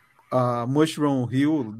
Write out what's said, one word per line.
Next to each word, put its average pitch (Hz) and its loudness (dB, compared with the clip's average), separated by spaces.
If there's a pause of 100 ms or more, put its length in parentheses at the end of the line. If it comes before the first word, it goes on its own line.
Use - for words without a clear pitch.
(320)
a 123 0
Mushroom 143 0
Hill 135 0